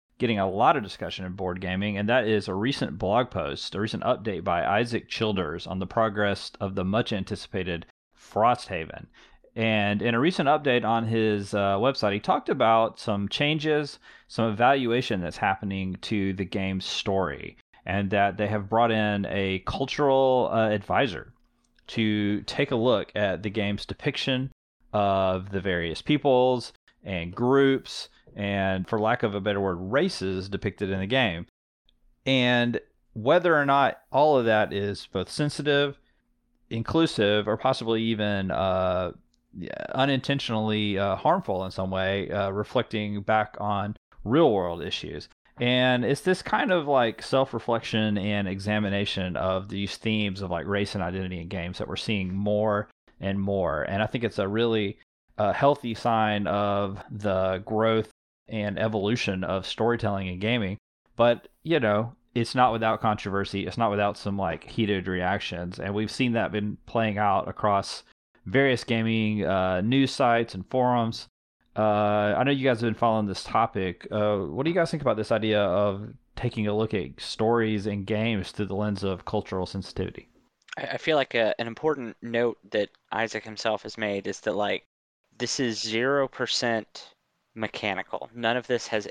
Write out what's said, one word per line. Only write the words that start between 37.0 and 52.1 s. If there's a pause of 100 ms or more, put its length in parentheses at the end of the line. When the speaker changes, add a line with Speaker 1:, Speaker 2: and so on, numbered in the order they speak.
Speaker 1:
or
possibly
even,
uh, (440)
yeah, (100)
unintentionally,
uh,
harmful
in
some
way,
uh,
reflecting
back
on (300)
real
world
issues. (300)
And
it's
this
kind
of,
like,
self-reflection
and
examination
of
these
themes
of,
like,
race
and
identity
in
games
that
we're
seeing